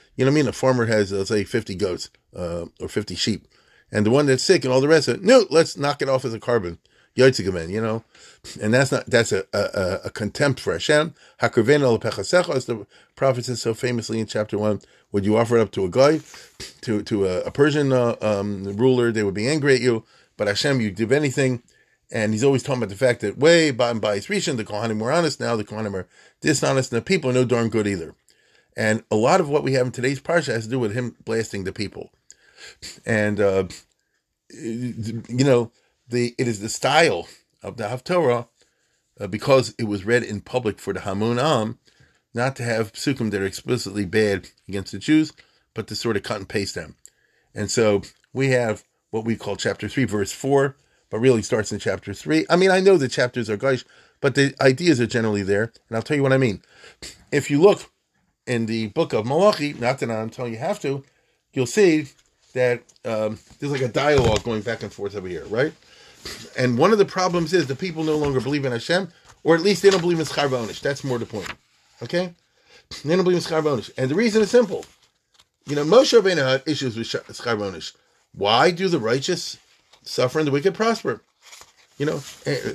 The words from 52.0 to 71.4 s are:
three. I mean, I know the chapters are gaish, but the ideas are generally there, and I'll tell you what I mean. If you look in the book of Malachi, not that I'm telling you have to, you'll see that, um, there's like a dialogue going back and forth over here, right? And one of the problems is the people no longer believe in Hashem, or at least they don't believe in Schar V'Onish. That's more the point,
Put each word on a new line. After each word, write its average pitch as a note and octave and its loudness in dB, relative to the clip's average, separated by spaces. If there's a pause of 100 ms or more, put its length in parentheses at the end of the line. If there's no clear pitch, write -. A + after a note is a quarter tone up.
three. D#3 0
I E3 4
mean, F#3+ 4
I F#3 4
know F#3+ 6
the C3+ 0
chapters B2 -2
are G#2 -2
gaish, B2+ 0 (380)
but C#3 0
the C#3 2
ideas C3+ 4
are A2+ 2
generally G#2+ 0
there, G2+ 0 (180)
and A2+ -6
I'll A2+ -4
tell D3+ -2
you C#3 0
what C3+ 4
I C3+ 4
mean. A2+ 0 (680)
If C#3+ -2
you C#3+ 2
look F#3+ 4 (540)
in A#2 -2
the A2 -4
book D3+ -4
of G#2+ 0
Malachi, D3 2
not B2 -2
that A#2 -4
I'm A2 -4
telling A#2+ -10
you A2 -12
have D#3 -6
to, C#3 -6 (500)
you'll B2+ 0
see D#3 2 (460)
that, B2 0 (240)
um, A2 -4 (200)
there's C#3+ -6
like C3+ -4
a B2+ -2
dialogue C3 2
going A2 -4
back A2+ -6
and G2+ -12
forth G2+ -8
over F#2 -8
here, F2 -10
right? A#2+ -2 (840)
And B2+ 0
one F#3+ 4
of A3 2
the G3 4
problems F3 -2
is D#3+ 2
the C3 -6
people D#3+ -6
no D#3 0
longer C#3 0
believe C#3 -4
in B2+ -2
Hashem, E3+ -2 (340)
or D#3+ 6
at E3 2
least F#3+ 2
they G3 8
don't F#3+ 2
believe E3+ 0
in D3+ -2
Schar C#3+ -2
V'Onish. A2+ -6
That's C#3 -4
more B2+ -4
the A2 -6
point, - -10 (540)